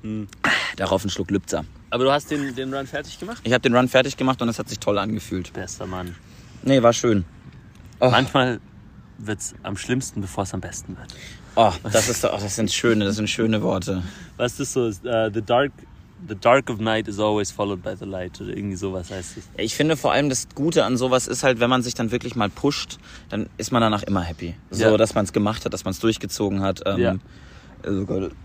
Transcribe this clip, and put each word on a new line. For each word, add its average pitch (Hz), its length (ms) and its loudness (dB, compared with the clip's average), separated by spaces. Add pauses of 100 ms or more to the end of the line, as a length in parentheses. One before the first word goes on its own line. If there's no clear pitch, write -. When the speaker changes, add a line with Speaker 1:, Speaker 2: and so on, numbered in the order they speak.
Speaker 1:
Hm. 107 260 -6 (480)
Speaker 2:
Darauf 95 300 0
ein 98 40 0
Schluck 92 220 -4
Lübzer. 90 340 -2 (260)
Speaker 1:
Aber 120 120 0
du 135 80 6
hast 143 200 0
den, 139 240 -2
den 131 180 -6
Run 135 140 -6
fertig - 320 -10
gemacht? 220 240 -10
Speaker 2:
Ich 117 100 2
hab 127 80 4
den 120 140 4
Run 127 120 6
fertig 131 300 4
gemacht 131 240 0
und 117 80 0
es 113 100 -4
hat - 100 -6
sich - 100 -8
toll 104 180 0
angefühlt. 98 560 -4
Speaker 1:
Bester 90 320 -10
Mann. 90 300 -8 (480)
Speaker 2:
Nee, 131 180 6
war 117 120 8
schön. 107 320 4 (760)
Oh. 127 100 6
Speaker 1:
Manchmal 127 500 2 (600)
wird's 104 340 -6 (100)
am 98 140 -6
schlimmsten, 127 440 -4
bevor 95 220 -4
es - 100 -6
am 95 80 -6
besten - 360 -12
wird. - 160 -16 (420)
Speaker 2:
Oh, 110 160 6 (200)
das 110 180 2
ist 113 140 -2
doch, - 100 2
oh, - 80 -2
das 101 140 -4
sind 107 160 -2
schöne, 110 340 2
das 98 120 0
sind 104 120 -2
schöne 110 320 0
Worte. 92 400 -2 (360)
Speaker 1:
Was 123 220 -2
ist 139 140 -4
so, 120 140 2
äh, 110 440 0
the 113 120 -2
dark, 123 280 4 (560)
the 110 80 -6
dark 120 360 4
of 107 80 -4
night 110 280 0
is 101 120 -6
always 107 320 2
followed 101 320 -4
by 101 120 -6
the 98 100 -14
light 92 360 -8
oder 101 80 -10
irgendwie 101 260 -6
sowas 92 360 -6
heißt 92 260 -10
es. - 60 -16 (140)
Speaker 2:
Ich 110 180 -4
finde 156 200 2
vor 139 160 2
allem 143 180 2
das - 260 -2
Gute 160 280 4
an 120 140 2
sowas 127 300 2
ist - 160 -2
halt, 127 160 4
wenn 120 100 4
man 127 140 4
sich 120 100 -4
dann 113 180 -2
wirklich 120 240 -4
mal 107 140 0
pusht, - 480 -4 (320)
dann 104 180 -4 (100)
ist 110 140 -6
man 120 120 4
danach 107 180 2
immer 98 220 0
happy. 85 320 -8 (160)
So, 98 140 0
Speaker 1:
Ja. 110 120 8
Speaker 2:
dass 110 160 4
man's 104 180 0
gemacht 107 320 0
hat, - 100 -4
dass - 120 -8
man's 92 140 -4
durchgezogen 101 640 0
hat. 95 260 -2
Ähm, 98 120 0
Speaker 1:
Ja. 95 160 2 (680)
Speaker 2:
oh 98 200 -2
Gott. 92 260 -4 (140)